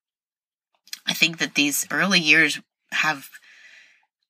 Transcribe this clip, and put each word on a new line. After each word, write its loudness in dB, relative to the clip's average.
I -2
think 0
that -4
these -2
early 2
years 4
have -2